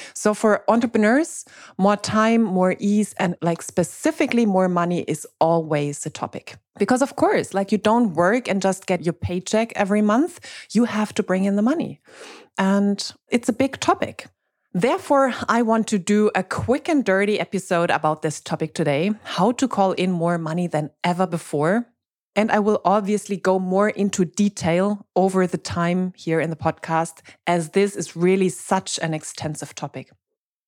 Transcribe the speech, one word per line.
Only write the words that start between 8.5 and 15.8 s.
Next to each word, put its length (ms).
just 260
get 180
your 80
paycheck 640
every 260
month. 380
You 140
have 280
to 80
bring 220
in 100
the 80
money. 380
And 540
it's 180
a 40
big 260
topic. 480
Therefore, 580
I 140
want 240